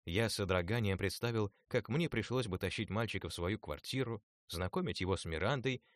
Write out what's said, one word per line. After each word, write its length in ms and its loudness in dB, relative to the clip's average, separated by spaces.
Я 240 2
с 60 -4
содроганием 640 2
представил, 540 0
как 200 0
мне 200 2
пришлось 380 0
бы 120 -2
тащить 320 -2
мальчика 380 -2
в 60 -8
свою 240 0
квартиру, 640 -4
знакомить 520 -2
его 160 2
с 80 -4
Мирандой, 580 0